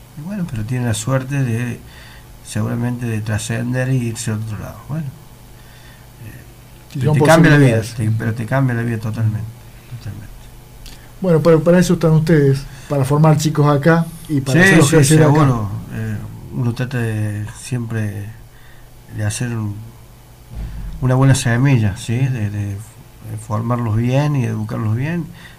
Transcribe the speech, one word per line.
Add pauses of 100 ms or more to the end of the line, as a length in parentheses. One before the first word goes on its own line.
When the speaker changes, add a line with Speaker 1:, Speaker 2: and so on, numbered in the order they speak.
(180)
Speaker 1:
y
bueno,
pero
tiene
la
suerte
de, (680)
seguramente,
de
trascender
e
irse
a
otro
lado. (100)
Bueno,
eh, (520)
Speaker 2:
Sí,
Speaker 1:
pero
Speaker 2:
son
Speaker 1:
te
cambia
la
vida,
Speaker 2:
posibilidades.
Speaker 1:
te,
pero
te
cambia
la
vida
totalmente, (500)
totalmente. (960)
Speaker 2:
Bueno,
pero
para
eso
están
ustedes, (260)
para
formar
chicos
acá (240)
y
para
Speaker 1:
Sí,
Speaker 2:
hacerlos
Speaker 1:
sí,
Speaker 2:
crecer
acá.
Speaker 1:
seguro. (240)
Eh, (380)
uno
trata
de (160)
siempre (920)
de
hacer
un, (1300)
una
buena
semilla,
¿sí?
De,
de,
de
formarlos
bien
y
educarlos
bien (340)